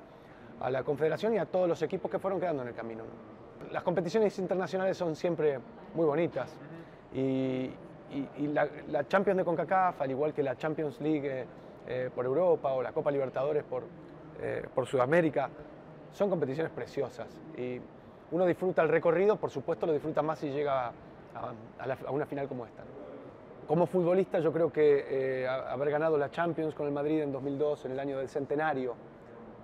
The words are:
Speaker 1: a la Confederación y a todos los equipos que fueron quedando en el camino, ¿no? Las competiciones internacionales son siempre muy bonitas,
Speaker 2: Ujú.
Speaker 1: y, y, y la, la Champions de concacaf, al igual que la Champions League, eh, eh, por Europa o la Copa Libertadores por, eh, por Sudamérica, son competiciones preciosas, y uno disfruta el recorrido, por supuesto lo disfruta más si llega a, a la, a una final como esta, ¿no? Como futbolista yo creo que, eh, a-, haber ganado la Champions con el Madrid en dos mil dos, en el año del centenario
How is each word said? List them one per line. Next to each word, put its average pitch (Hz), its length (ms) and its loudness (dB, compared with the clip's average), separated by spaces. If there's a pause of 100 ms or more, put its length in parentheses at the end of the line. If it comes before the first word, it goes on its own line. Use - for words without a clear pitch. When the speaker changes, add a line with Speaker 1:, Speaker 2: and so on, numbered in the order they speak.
(600)
Speaker 1:
a 127 100 0
la 131 120 0
Confederación 156 500 2
y 214 60 4
a 151 80 0
todos 185 200 2
los 165 140 2
equipos 170 300 -2
que 185 80 0
fueron 190 200 -2
quedando 156 240 0
en 123 60 -6
el 117 60 -10
camino, 113 300 -8
¿no? - 680 -14
Las 156 120 -4
competiciones 180 560 2
internacionales 185 560 0
son 170 180 0
siempre 151 440 2 (360)
muy 165 100 4
bonitas, 143 480 2 (600)
Speaker 2:
Ujú. 131 80 -2
Speaker 1:
y, 131 500 0 (400)
y, 135 180 -4 (100)
y 147 100 0
la, 147 180 2 (220)
la 147 180 0
Champions 190 320 4
de 180 60 2
concacaf, 175 580 2
al 135 80 0
igual 143 240 0
que 147 80 2
la 131 140 -2
Champions 156 440 -4
League, 143 420 0
eh, 113 40 -10 (400)
eh, 127 260 -4
por 123 140 -2
Europa 147 460 4
o 131 100 2
la 113 100 -4
Copa 151 200 0
Libertadores 139 500 0
por, 120 220 -6 (560)
eh, 117 340 -4
por 123 120 2
Sudamérica, 139 600 4 (640)
son 202 180 0
competiciones 151 440 0
preciosas, 120 560 -6 (280)
y 123 240 -6 (520)
uno 175 120 4
disfruta 180 380 4
el 160 60 6
recorrido, 170 480 6
por 143 140 -4
supuesto 165 360 -2
lo 165 60 4
disfruta 151 280 0
más 151 200 0
si 147 100 -2
llega 135 380 0
a, 110 40 -6 (840)
a 120 80 -8
la, 131 100 -2 (100)
a - 40 -4
una 151 160 0
final 139 220 -4
como 127 180 -6
esta, - 160 -18
¿no? - 840 -16
Como 165 200 4
futbolista 180 540 4
yo 156 120 4
creo 165 180 4
que, 135 720 4
eh, 127 60 0
a-, 131 240 -2
haber 139 180 0
ganado 151 280 4
la 139 120 0
Champions 165 440 -2
con 147 120 -4
el 143 60 0
Madrid 151 300 2
en 143 100 -2
dos 131 100 -4
mil 139 140 -2
dos, 147 300 0
en 127 60 -6
el 131 80 -4
año 139 180 -4
del 135 100 -2
centenario 139 680 0 (680)